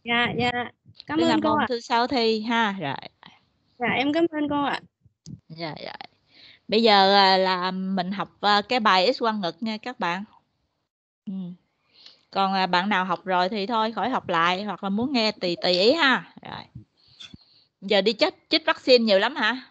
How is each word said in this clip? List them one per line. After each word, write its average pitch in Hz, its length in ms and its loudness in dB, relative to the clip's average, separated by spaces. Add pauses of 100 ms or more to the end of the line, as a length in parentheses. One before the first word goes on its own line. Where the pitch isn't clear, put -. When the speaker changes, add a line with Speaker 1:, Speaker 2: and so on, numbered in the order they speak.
Speaker 1:
Dạ, 240 220 0 (120)
dạ. 247 120 0 (560)
Cảm 302 120 -4
Speaker 2:
Thứ 330 60 2
Speaker 1:
ơn 330 60 2
Speaker 2:
năm 320 120 2
Speaker 1:
cô 311 80 0
Speaker 2:
ôn, 302 100 2
Speaker 1:
ạ. 233 80 0
Speaker 2:
thứ 240 120 -4
sáu 240 260 0
thi 226 360 0
ha. 226 380 0
Rồi. 139 160 -4 (800)
Speaker 1:
Dạ, 240 80 -4 (100)
em 285 160 0
cảm 339 180 2
ơn 302 200 -4
cô 285 140 -2
ạ. 226 160 -4 (680)
Speaker 2:
Dạ, 160 260 -10 (100)
dạ. - 80 -14 (760)
Bây 226 140 2
giờ, 196 320 6
à, 190 220 6
là 185 340 0
mình 190 420 -4
học, 180 160 -6 (120)
à, 208 280 2
cái 247 120 0
bài 202 320 4
X - 100 -8
quang 220 180 -2
ngực 165 220 -6
nha 220 140 -4
các 247 240 -14
bạn. 185 240 -4 (1000)
Ừ. 202 60 -10 (1000)
Còn, 196 240 0
à, 190 120 0
bạn 180 220 0
nào 185 160 0
học 180 200 -4
rồi 180 240 0
thì 196 180 -4
thôi 226 260 -2
khỏi 220 180 -4
học 202 180 -4
lại, 180 360 0
hoặc 196 200 -8
là 196 60 -4
muốn 240 220 -2
nghe 220 200 0
tùy, 175 300 -4
tùy 180 100 2
ý 196 200 4
ha. 269 400 0 (100)
Rồi. - 220 -14 (1160)
Giờ 196 200 2
đi 208 120 2
chích, 330 220 -2 (140)
chích 320 180 -2
vaccine 254 380 4
nhiều 202 140 4
lắm 247 180 -2
hả 254 340 -2